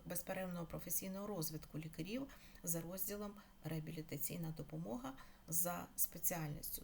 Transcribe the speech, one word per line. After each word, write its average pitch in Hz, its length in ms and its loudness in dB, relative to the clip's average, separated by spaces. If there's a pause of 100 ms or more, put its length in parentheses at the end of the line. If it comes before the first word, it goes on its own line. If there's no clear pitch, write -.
безперервного 180 600 0
професійного 190 640 2
розвитку 156 520 0
лікарів 185 480 -2 (360)
за 165 180 2
розділом 202 520 0 (300)
«Реабілітаційна 160 920 0
допомога 214 560 -2 (340)
за 175 480 4
спеціальністю». 160 880 2